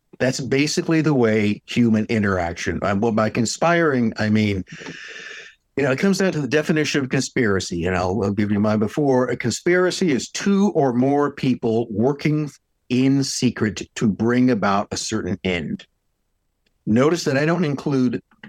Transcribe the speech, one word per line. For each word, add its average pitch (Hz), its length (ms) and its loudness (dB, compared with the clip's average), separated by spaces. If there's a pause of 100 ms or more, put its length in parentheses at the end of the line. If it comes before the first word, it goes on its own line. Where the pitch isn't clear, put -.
(200)
That's 127 200 0
basically 147 600 0
the 151 140 2
way 107 500 2
human 110 400 2
interaction, 92 760 -2
uh, 101 140 -2
well, 113 140 0
by 110 200 0
conspiring, 135 840 0
I 107 120 0
mean, 107 340 2 (1120)
you 135 80 0
know, 135 80 2
it 131 80 -2
comes 196 200 2
down 190 140 2
to 156 60 -4
the 139 80 -4
definition 151 540 0
of 131 80 -4
conspiracy. 107 680 0
You 85 140 0
know, 92 320 0
I'll 101 80 0
give 104 200 0
you 104 80 2
mine 107 200 2
before. 127 480 2
A 120 80 -4
conspiracy 175 760 0
is - 180 -2
two 196 460 0
or 135 180 2
more 139 380 2
people 120 580 0
working 143 600 0 (380)
in 135 340 2
secret 113 580 -2 (140)
to - 120 0
bring 120 440 2
about 101 400 0
a 95 60 -6
certain 95 460 -4
end. 90 420 -4 (1000)
Notice 147 400 2
that 139 120 0
I 151 80 0
don't 170 200 0
include 131 560 -2 (280)